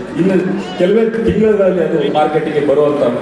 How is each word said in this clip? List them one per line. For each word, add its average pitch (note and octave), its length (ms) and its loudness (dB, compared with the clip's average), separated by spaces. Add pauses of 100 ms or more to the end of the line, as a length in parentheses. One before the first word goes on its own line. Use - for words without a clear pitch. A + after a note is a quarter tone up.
(200)
ಇನ್ನು F#3+ 140 2 (440)
ಕೆಲವೇ A3 320 2
ತಿಂಗಳುಗಳಲ್ಲಿ G3 720 0
ಅದು D3+ 320 -2
ಮಾರ್ಕೆಟಿಗೆ D3+ 520 0
ಬರುವಂಥ C#3+ 360 2 (200)